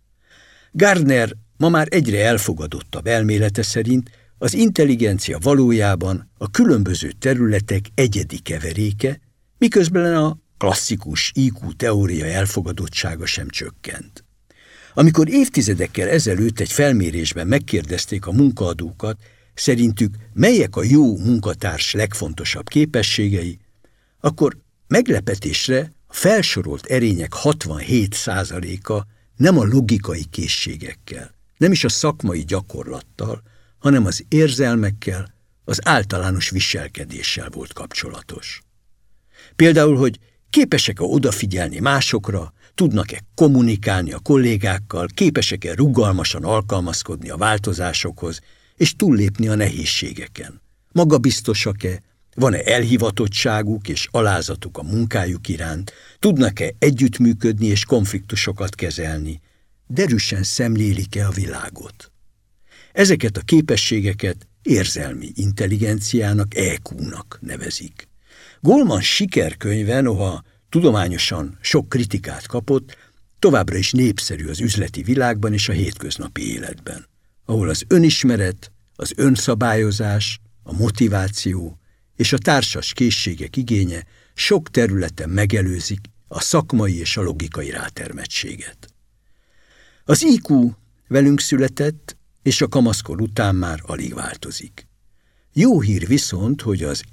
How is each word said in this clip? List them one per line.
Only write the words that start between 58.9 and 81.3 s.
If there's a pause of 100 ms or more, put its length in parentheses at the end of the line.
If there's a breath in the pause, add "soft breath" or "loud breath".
derűsen
szemlélik-e
a
világot. (840 soft breath)
Ezeket
a
képességeket (140)
érzelmi
intelligenciának,
E
Q-nak
nevezik. (520 soft breath)
Goleman
sikerkönyve,
noha (260)
tudományosan
sok
kritikát
kapott, (420 soft breath)
továbbra
is
népszerű
az
üzleti
világban
és
a
hétköznapi
életben, (380)
ahol
az
önismeret, (240)
az
önszabályozás, (240)
a
motiváció (360)